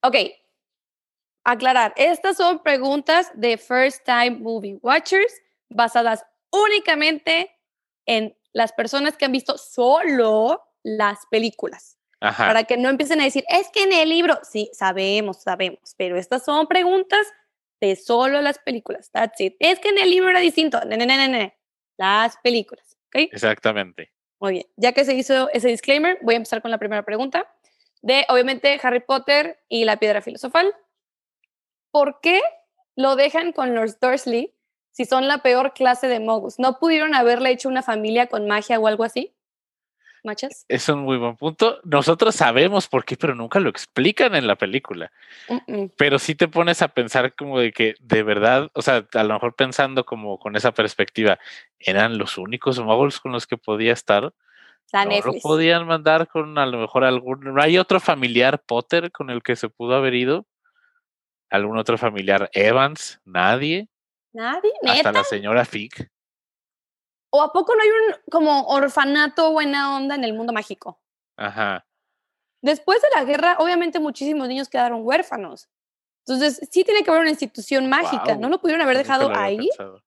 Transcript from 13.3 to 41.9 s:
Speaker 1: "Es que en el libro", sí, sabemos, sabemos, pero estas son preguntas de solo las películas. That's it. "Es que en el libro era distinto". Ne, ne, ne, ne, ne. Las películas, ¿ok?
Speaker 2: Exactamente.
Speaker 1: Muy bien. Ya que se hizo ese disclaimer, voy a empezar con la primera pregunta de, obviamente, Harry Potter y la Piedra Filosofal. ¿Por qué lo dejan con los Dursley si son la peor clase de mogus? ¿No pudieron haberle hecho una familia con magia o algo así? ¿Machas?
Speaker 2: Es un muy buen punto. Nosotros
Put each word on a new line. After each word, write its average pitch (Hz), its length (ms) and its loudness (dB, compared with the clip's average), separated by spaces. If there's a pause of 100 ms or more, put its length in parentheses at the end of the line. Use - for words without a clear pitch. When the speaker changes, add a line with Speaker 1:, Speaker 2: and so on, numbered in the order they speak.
Speaker 1:
"Es 370 220 0
que 415 140 -2
en 381 100 2
el 320 160 2
libro", 330 320 2
sí, 214 320 -8
sabemos, 196 680 -2
sabemos, 185 540 -6
pero 180 220 -4
estas 247 260 -6
son 302 240 0
preguntas 370 580 0 (540)
de 196 160 0
solo 262 460 0
las 285 180 -2
películas. - 500 -10
That's 226 300 -4
it. 190 180 -4
"Es 359 220 2
que 403 80 -2
en 403 100 2
el 381 120 4
libro 370 200 4
era 359 80 4
distinto". 311 460 0
Ne, 220 120 -6
ne, 233 100 0
ne, 262 100 4
ne, 269 120 2
ne. 226 280 -4 (400)
Las 208 400 2
películas, - 600 -4 (100)
¿ok? 311 260 -2
Speaker 2:
Exactamente. 104 800 -2 (260)
Speaker 1:
Muy 196 140 -4
bien. 180 140 -6 (100)
Ya 240 160 2
que 277 120 2
se 262 100 0
hizo 262 380 0
ese 247 160 0
disclaimer, 294 540 0
voy 233 120 2
a - 20 0
empezar 226 260 -6
con 226 80 -8
la 226 80 -4
primera 208 260 -6
pregunta 262 480 -6 (500)
de, 262 260 2
obviamente, 262 540 0
Harry 240 180 0
Potter 285 580 0 (100)
y 233 160 -2
la 214 120 0
Piedra 214 260 0
Filosofal. 330 500 -2 (1160)
¿Por 285 300 2
qué 359 200 4 (560)
lo 269 200 2
dejan 311 360 0
con 254 220 -2
los 220 260 -4
Dursley 254 540 -2 (380)
si - 120 -4
son 262 240 0
la 285 140 0
peor 262 320 2
clase 254 340 0
de 240 120 -2
mogus? 220 380 -4
¿No 254 200 0
pudieron 311 360 0
haberle 247 360 2
hecho 254 180 -2
una 254 140 -2
familia 220 460 -2
con 208 180 -4
magia 208 340 0
o 220 60 2
algo 214 180 0
así? 247 300 -8 (880)
¿Machas? 214 440 -12
Speaker 2:
Es 127 200 -2
un 143 120 0
muy 135 180 -2
buen 120 180 -4
punto. 165 480 -2
Nosotros 165 520 2